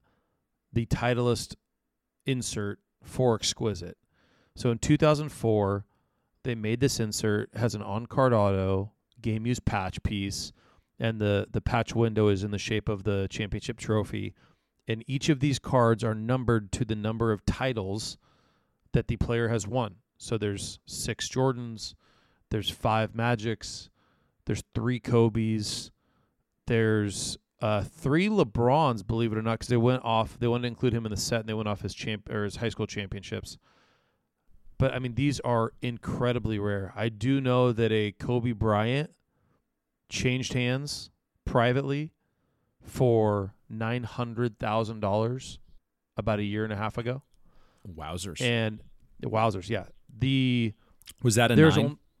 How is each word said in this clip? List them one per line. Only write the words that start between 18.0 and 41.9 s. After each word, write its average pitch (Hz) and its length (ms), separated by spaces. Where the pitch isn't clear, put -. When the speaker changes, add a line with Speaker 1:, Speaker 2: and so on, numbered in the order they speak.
Speaker 1:
that 123 140
the 117 100
player 117 300
has 107 200
won. 113 280
So - 200
there's 104 480
six - 420
Jordans, 120 680
there's 104 180
five 110 460
Magics, 113 760
there's 107 180
three 120 260
Kobes, 110 920
there's, 110 680
uh, 107 220
three 160 460
LeBrons, 127 760
believe 113 280
it 107 40
or 110 40
not, 113 180
'cause - 80
they 123 100
went 123 280
off, 110 340
they 120 80
wanted 120 140
to 123 80
include 120 240
him 117 120
in 107 60
the 101 60
set, 113 240
and 110 80
they 110 40
went 107 140
off 104 140
his - 120
champ-, - 360
or 104 160
his 98 100
high 117 140
school 104 180
championships. 101 720
But, 131 160
I 127 60
mean, 123 160
these 139 260
are 117 400
incredibly 120 760
rare. 101 380
I 110 140
do 120 320
know 123 320
that 110 180
a 107 220
Kobe 123 400
Bryant 110 600
changed 127 460
hands 127 580
privately 139 720